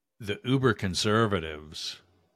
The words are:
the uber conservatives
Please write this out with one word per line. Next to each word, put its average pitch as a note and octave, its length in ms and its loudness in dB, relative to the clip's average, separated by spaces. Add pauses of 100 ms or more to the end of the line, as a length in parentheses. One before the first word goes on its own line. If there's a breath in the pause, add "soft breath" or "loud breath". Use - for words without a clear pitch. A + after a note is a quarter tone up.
(200)
the G2+ 240 -6
uber B2+ 300 4
conservatives F2+ 1300 -2 (340)